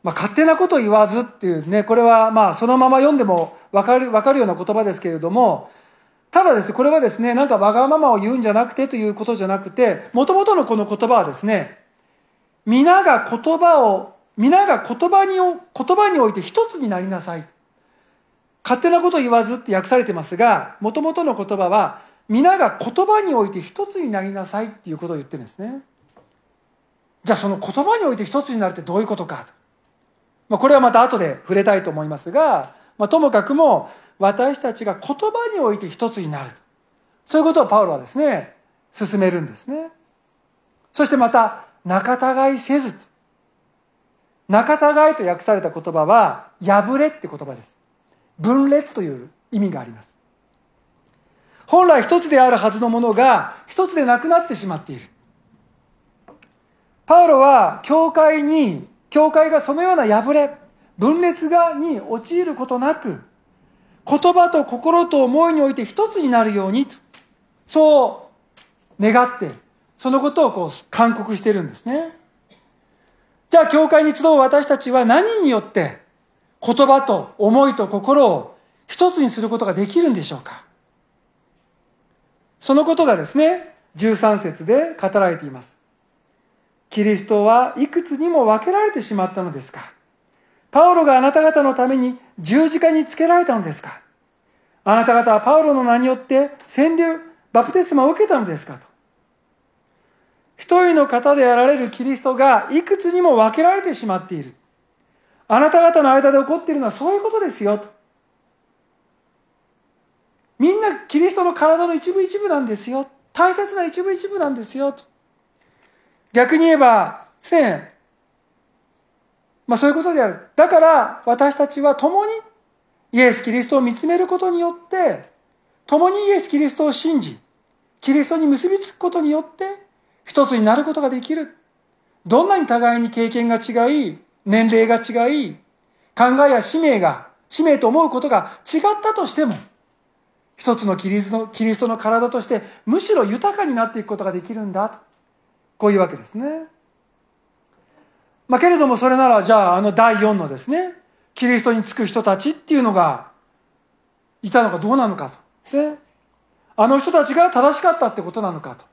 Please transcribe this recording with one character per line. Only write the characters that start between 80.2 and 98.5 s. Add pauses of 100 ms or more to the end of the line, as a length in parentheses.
し
ょ
う
か？ (1900)
そ
の
こ
と
が
で
す
ね、 (180)
十
三
節
で
語 (120)
ら
れ
て
い
ま
す。 (1120)
「キ
リ
ス
ト
は
い
く
つ
に
も
分
け
ら
れ
て
し
ま
っ
た
の
で
す
か？ (760)
パ
ウ
ロ
が
あ
な
た
方
の
た
め
に (200)
十
字
架
に
つ
け
ら
れ
た
の
で
す
か？ (840)
あ
な
た
方
は
パ
ウ
ロ
の
名
に
よ
っ
て (100)
洗
礼、 (360)
バ
プ
テ
ス
マ
を
受
け
た
の
で